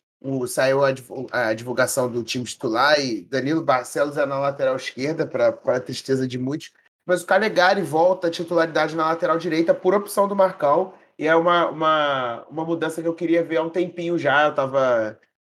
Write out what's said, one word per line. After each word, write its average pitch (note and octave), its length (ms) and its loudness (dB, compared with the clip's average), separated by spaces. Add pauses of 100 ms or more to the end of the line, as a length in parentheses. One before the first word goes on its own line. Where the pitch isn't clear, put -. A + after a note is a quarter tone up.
(200)
O, C3 260 -4
saiu C3+ 380 2
a C3+ 80 4
divu-, B2 380 -10
a A2+ 240 0
divulgação B2 560 -2
do A#2 140 -4
time B2 200 -6
titular C3 540 0
e A#2+ 220 -4
Danilo C3+ 420 -2
Barcelos C#3+ 540 0
é D3 100 0
na C#3 120 -2
lateral C#3 360 -2
esquerda, C#3 520 -4
pra, A#2 260 2
pra - 260 -2
tristeza C3 480 -4
de B2 120 -6
muitos. C3 340 -6 (320)
Mas F3 180 0
o - 40 -16
Calegari F#3+ 560 2
volta E3+ 440 2
à E3+ 40 0
titularidade E3 680 0
na D#3+ 100 0
lateral E3 320 0
direita E3 340 0
por F#3 220 2
opção G3+ 320 0
do G3 80 -2
Marcão. F3+ 580 2 (260)
E D3 80 -2
é D#3+ 100 6
uma, E3+ 340 4
uma, D3 800 0
uma D#3+ 140 -6
mudança D#3+ 360 -4
que D#3+ 60 -4
eu E3 80 -2
queria E3 300 0
ver D#3+ 140 -2
há D#3+ 40 0
um E3 80 -4
tempinho E3+ 480 -4
já. C#3 280 4
Eu D3 80 0
tava, B2+ 640 0 (340)